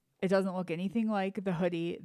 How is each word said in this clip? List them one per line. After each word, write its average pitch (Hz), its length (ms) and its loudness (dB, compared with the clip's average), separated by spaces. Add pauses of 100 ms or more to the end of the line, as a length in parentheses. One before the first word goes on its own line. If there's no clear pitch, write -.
(220)
It 190 60 2
doesn't 190 280 2
look 185 140 -4
anything 190 400 -2
like 196 340 -2
the 190 100 0
hoodie 170 520 0